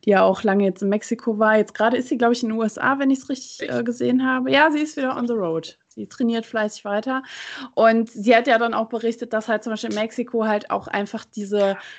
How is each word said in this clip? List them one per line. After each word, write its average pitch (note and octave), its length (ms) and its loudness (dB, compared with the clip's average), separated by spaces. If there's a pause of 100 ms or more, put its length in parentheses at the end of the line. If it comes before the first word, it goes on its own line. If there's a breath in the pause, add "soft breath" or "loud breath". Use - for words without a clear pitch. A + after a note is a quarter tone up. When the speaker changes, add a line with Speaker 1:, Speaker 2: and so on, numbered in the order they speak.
Speaker 1:
die - 80 0
ja F#3+ 100 6
auch F#3+ 220 4
lange G3+ 220 4
jetzt F#3+ 180 -2
in G3 60 0
Mexiko G#3+ 500 -4
war. G#3+ 180 4
Jetzt G#3 160 0
gerade A3+ 240 2
ist B3+ 120 -4
sie, C#4 80 -2
glaub A#3 160 4
ich, A#3+ 100 -2
in A3+ 60 -2
den A3 80 -2
U A3+ 60 0
S G#3+ 140 -4
A, C#4 220 0
wenn C#4 100 0
ich's C4 200 -2
richtig, - 320 -10
Speaker 2:
Echt? - 180 -6
Speaker 1:
äh, A#3+ 40 -2
gesehen B3 440 0
habe. C4 240 0
Ja, D4 180 6
sie D4 100 0
ist D4+ 180 -6
wieder C4 180 -2
on A#3+ 120 -4
the A#3+ 60 -2
road. E3 540 -4
Sie G#3 200 -14
trainiert A#3 380 -2
fleißig G#3+ 400 -4
weiter. A#3+ 380 -4 (500 loud breath)
Und A3+ 380 4
sie A3+ 240 4
hat A#3+ 120 4
ja A3+ 120 4
dann A#3 140 0
auch A3+ 160 -2
berichtet, A3+ 440 -4
dass G#3+ 140 -2
halt G#3+ 160 0
zum A#3 100 -6
Beispiel A3 180 -6
in G#3 40 -4
Mexiko A3+ 500 -2
halt G#3+ 240 0
auch - 180 -4
einfach G#3 380 -6
diese G3+ 520 0 (220 loud breath)